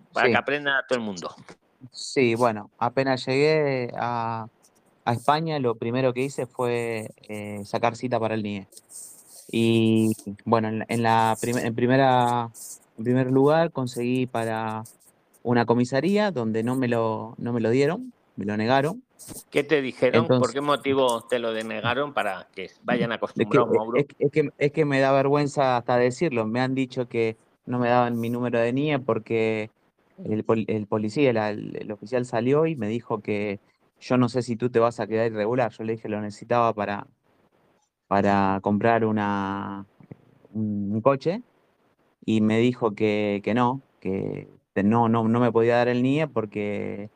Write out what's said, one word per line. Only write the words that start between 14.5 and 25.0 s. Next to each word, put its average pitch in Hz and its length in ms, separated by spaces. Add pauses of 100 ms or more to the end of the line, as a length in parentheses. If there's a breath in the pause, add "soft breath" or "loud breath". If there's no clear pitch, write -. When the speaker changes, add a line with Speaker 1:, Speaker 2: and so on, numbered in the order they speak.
Speaker 2:
una 120 240
comisaría 135 640
donde 113 320
no 123 120
me 127 140
lo, 113 480
no 120 160
me 120 80
lo 110 80
dieron, 160 460 (220)
me 98 100
lo 104 100
negaron. 139 480 (460)
Speaker 1:
¿Qué 147 120
te 143 200
dijeron? 123 560
¿Por 120 140
Speaker 2:
Entonces - 20
Speaker 1:
qué 139 80
motivo 135 640
te 127 100
lo 117 140
denegaron? 113 600
Para 98 400
que 92 160 (120)
vayan 117 300 (240)
Speaker 2:
Es 117 120
que, 139 100
Speaker 1:
acostumbrados, 120 120
Speaker 2:
es, 113 60
Speaker 1:
Mauro. 117 240
Speaker 2:
es 143 60
que, - 180
es 143 80
que, 147 260
es 143 140
que 160 140
me 139 140